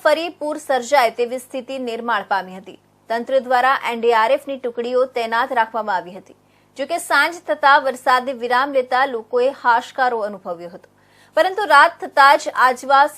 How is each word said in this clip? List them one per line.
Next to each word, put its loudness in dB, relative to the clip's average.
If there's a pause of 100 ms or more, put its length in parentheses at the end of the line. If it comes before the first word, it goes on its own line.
ફરી 2
પૂર -8
સર્જાય 0
તેવી -4
સ્થિતિ -10
નિર્માણ -4
પામી -4
હતી. -20 (320)
તંત્ર -4
દ્વારા 2 (160)
એન -4
ડી 4
આર 4
એફ -2
ની -8
ટુકડીઓ -2
તૈનાત -4
રાખવામાં -2
આવી -12
હતી. -20 (400)
જો -8
કે -6
સાંજ -2
થતા 2
વરસાદે -2 (120)
વિરામ 0
લેતા 0
લોકોએ -2 (140)
હાશકારો 0
અનુભવ્યો -12
હતો. -20 (480)
પરંતુ 0
રાત 6
થતા 4
જ -8 (140)
આજવા 2 (160)